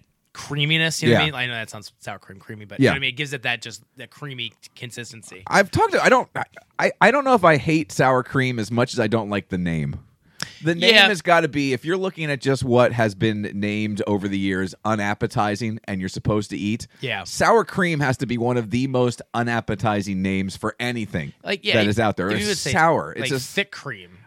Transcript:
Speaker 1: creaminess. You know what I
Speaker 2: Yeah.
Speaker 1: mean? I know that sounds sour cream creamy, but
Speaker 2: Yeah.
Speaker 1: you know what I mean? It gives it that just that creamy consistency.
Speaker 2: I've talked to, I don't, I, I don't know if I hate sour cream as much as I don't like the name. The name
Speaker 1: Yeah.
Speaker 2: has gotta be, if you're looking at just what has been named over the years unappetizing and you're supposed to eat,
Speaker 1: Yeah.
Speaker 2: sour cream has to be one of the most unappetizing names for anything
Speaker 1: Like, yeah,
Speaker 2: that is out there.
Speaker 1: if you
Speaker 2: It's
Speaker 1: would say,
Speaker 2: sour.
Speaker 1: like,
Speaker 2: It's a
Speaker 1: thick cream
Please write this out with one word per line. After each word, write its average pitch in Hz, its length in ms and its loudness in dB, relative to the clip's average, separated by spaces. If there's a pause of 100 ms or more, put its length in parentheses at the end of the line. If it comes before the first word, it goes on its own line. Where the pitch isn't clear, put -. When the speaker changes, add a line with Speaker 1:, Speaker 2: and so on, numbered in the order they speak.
(340)
Speaker 1:
creaminess. 156 680 0
You 123 60 2
know 117 60 6
what 104 60 4
I - 40 2
Speaker 2:
Yeah. 156 60 0
Speaker 1:
mean? 143 40 -8
I 123 120 -4
know 120 80 -6
that 113 160 -8
sounds 104 200 -16 (100)
sour 101 180 -12
cream 98 200 -20
creamy, 107 280 -14
but 135 140 -8
Speaker 2:
Yeah. - 20 6
Speaker 1:
you 120 80 8
know - 20 2
what - 40 0
I 135 40 -6
mean? 135 100 -2
It 123 60 -10
gives 143 160 -6
it 127 120 -8
that 120 180 -4
just 110 200 -14 (140)
that 123 140 -18
creamy 127 420 -12 (240)
consistency. 113 720 -14
Speaker 2:
I've 190 240 4
talked 403 220 2
to, 165 120 2
I 185 60 6
don't, 240 180 0 (500)
I, 180 220 2
I 202 100 8
don't 277 140 2
know 262 100 4
if 180 100 4
I 160 120 8
hate 160 360 0
sour 131 300 4
cream 127 360 0
as 107 120 -4
much 120 220 2
as 123 80 0
I 110 60 2
don't 104 240 0
like 101 180 -2
the 95 100 -2
name. 80 420 -2 (640)
The 165 100 2
name 180 200 4
Speaker 1:
Yeah. 202 140 6
Speaker 2:
has 180 140 -2
gotta 170 260 4
be, 139 240 -2
if 123 120 -4
you're 165 120 -2
looking 170 340 -4
at 139 100 -4
just 135 240 0
what 120 280 6
has 113 220 0
been 104 280 0 (120)
named 104 520 -2
over 101 220 0
the 98 100 0
years 95 360 -2 (100)
unappetizing 107 1000 -2
and 95 160 -4
you're 95 80 -4
supposed 107 420 -2
to 101 60 -6
eat, 104 300 -4 (140)
Speaker 1:
Yeah. 107 240 -6
Speaker 2:
sour 190 400 2
cream 170 360 0
has 135 180 2
to 131 80 -2
be 117 120 -2
one 120 180 0
of 110 140 -2
the 123 160 0
most 123 340 0 (140)
unappetizing 107 880 0
names 95 340 -2
for - 240 -4
anything 107 520 -4 (120)
Speaker 1:
Like, - 200 -4
yeah, 175 100 0
Speaker 2:
that 107 140 4
is 107 100 2
out 110 180 2
there. 92 120 -2
Speaker 1:
if 104 60 0
you - 40 -2
Speaker 2:
It's 208 100 -2
Speaker 1:
would 180 100 -2
say, 139 140 -4
Speaker 2:
sour. 151 440 2
Speaker 1:
like, 131 140 -4
Speaker 2:
It's - 20 0
a 131 80 -2
Speaker 1:
thick 190 320 -4
cream 95 380 -14 (160)